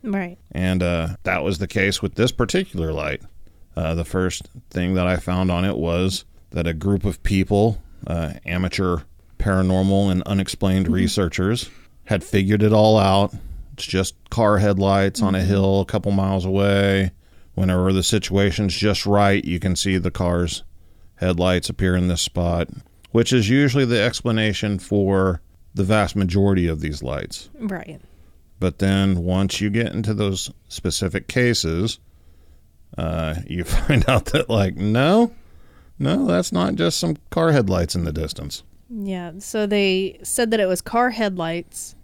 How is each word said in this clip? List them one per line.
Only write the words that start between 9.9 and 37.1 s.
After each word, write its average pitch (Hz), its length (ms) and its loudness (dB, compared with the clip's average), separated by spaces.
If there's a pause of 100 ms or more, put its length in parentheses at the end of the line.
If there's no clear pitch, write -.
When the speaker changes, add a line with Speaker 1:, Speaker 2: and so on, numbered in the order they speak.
Speaker 2:
and 92 140 0
unexplained 95 640 0
Speaker 1:
Mm-hmm. 82 80 0
Speaker 2:
researchers, 92 760 0 (340)
had 98 200 0
figured 101 380 2
it 107 100 4
all 110 260 6
out. 98 340 4 (420)
It's - 120 -12
just 92 280 -2 (160)
car 107 280 4
headlights 98 640 2
on 98 120 2
a 92 40 0
Speaker 1:
Mm-hmm. 92 100 0
Speaker 2:
hill 98 320 4
a 95 60 0
couple 101 260 -2
miles 98 320 0
away. 98 680 2 (420)
Whenever 92 380 2
the 92 100 2
situation's 98 720 0
just 101 320 -2
right, 101 380 4
you 85 160 -4
can 90 160 0
see 92 220 0
the 90 120 -2
car's 87 540 -2 (520)
headlights 90 540 0
appear 92 240 0
in 90 140 2
this 87 140 0
spot, 85 460 -2 (440)
which 113 200 2
is 113 160 4
usually 135 360 2
the 117 160 0
explanation 110 760 -2
for 95 640 0 (340)
the 98 100 0
vast 101 320 0
majority 98 500 2
of 80 140 -2
these 76 220 -6
lights. - 460 -8 (100)
Speaker 1:
Right. 196 420 -10 (580)
Speaker 2:
But 92 200 -2
then 95 440 2
once 92 380 0
you 104 100 0
get 113 220 -2
into 107 220 -2
those 98 360 -2 (180)
specific 95 600 -4
cases, 110 680 0 (1000)
uh, 80 380 -4 (100)
you 87 180 -6
<laughs> - 0 -
find - 440 2
out 127 180 2
that, - 240 0
like, 101 260 2
no, 143 560 2 (680)
no, 143 280 0
that's 175 260 0
not 180 220 0
just 170 240 -2
some 165 180 -2 (140)